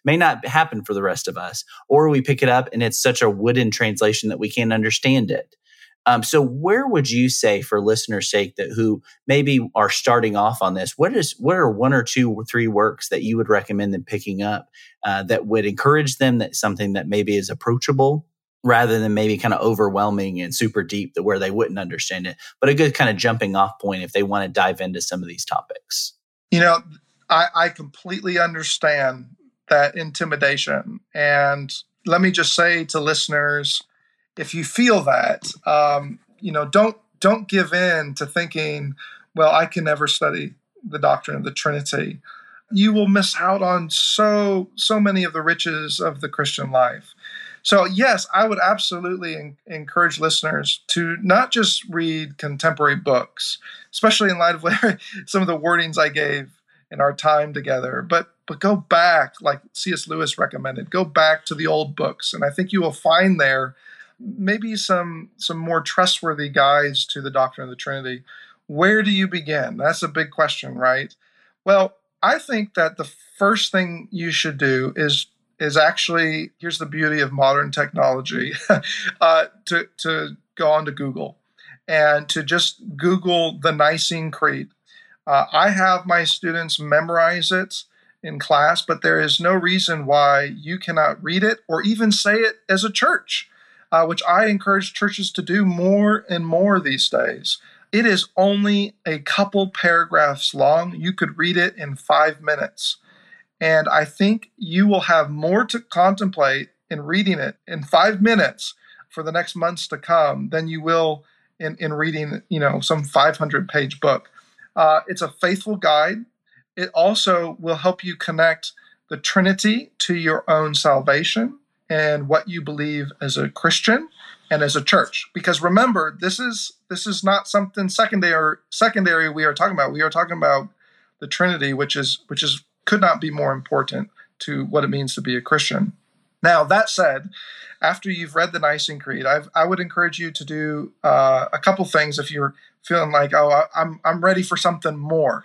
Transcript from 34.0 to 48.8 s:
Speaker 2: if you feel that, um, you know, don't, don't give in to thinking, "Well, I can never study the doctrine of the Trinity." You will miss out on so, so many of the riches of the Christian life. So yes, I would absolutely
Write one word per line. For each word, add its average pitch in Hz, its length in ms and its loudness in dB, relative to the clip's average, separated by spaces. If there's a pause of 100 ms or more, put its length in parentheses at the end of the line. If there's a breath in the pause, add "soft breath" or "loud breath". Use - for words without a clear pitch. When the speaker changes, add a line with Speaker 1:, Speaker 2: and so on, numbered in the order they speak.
Speaker 2:
if 156 160 -10
you 165 100 -6
feel 226 380 2
that, - 500 0 (140)
um, 147 520 0 (220)
you 202 100 -8
know, 151 140 -2
don't, 208 320 2 (240)
don't 208 280 2
give 180 260 0
in 165 400 0
to 143 120 -8
thinking, 151 680 -6 (400 loud breath)
"Well, 156 200 4
I 165 120 4
can 165 180 -6
never 151 220 0
study 147 480 -2 (280)
the 151 160 -10
doctrine 71 380 0
of 139 80 -6
the 135 80 -6
Trinity." 147 680 -4 (520 loud breath)
You 208 200 4
will 208 160 2
miss 196 280 2
out 190 260 0
on 180 280 0
so, 208 840 0
so - 240 0
many 196 240 2
of 160 120 -4
the 160 80 -4
riches 156 580 -2
of 151 200 -4
the 147 100 -8
Christian 139 400 -4
life. 127 440 0 (480 loud breath)
So 196 240 4
yes, 196 480 0
I 208 120 4
would 208 120 -2
absolutely 180 800 -2